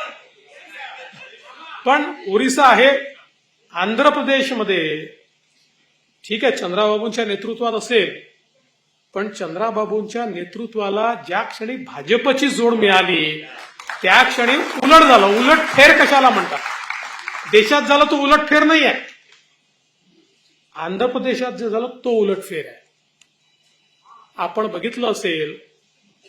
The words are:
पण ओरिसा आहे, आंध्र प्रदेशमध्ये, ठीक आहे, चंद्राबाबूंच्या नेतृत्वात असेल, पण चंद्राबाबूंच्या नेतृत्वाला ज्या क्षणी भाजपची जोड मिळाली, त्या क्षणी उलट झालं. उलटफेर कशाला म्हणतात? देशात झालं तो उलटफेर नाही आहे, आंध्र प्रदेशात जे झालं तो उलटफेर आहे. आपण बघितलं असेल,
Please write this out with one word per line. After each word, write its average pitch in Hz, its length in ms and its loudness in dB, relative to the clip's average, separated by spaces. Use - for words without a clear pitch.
पण 294 200 2
ओरिसा 262 360 0
आहे, 247 260 6
आंध्र 226 360 0
प्रदेशमध्ये, 196 960 -4
ठीक 220 200 -6
आहे, 240 120 0
चंद्राबाबूंच्या 214 680 -2
नेतृत्वात 220 500 -6
असेल, 214 460 -2
पण 208 160 -6
चंद्राबाबूंच्या 208 960 -6
नेतृत्वाला 208 880 -6
ज्या 185 180 -4
क्षणी 240 340 -12
भाजपची 262 720 0
जोड 233 240 0
मिळाली, 180 680 2
त्या 214 200 6
क्षणी 254 340 0
उलट 311 460 4
झालं. 233 260 6
उलटफेर 285 720 4
कशाला 277 320 4
म्हणतात? 185 280 -4
देशात 220 300 4
झालं 285 220 4
तो 294 180 0
उलटफेर 302 420 2
नाही 311 200 4
आहे, - 280 -4
आंध्र 190 300 -4
प्रदेशात 254 460 -4
जे 220 160 -8
झालं 226 200 -4
तो 247 80 -2
उलटफेर 196 540 -2
आहे. - 160 -20
आपण 190 300 -6
बघितलं 226 440 -6
असेल, 160 460 -4